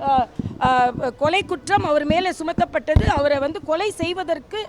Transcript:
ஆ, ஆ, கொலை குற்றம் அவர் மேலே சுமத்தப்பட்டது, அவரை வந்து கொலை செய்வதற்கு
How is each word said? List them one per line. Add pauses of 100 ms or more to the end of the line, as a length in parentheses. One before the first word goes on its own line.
ஆ, (360)
ஆ,
கொலை
குற்றம்
அவர்
மேலே
சுமத்தப்பட்டது,
அவரை
வந்து
கொலை
செய்வதற்கு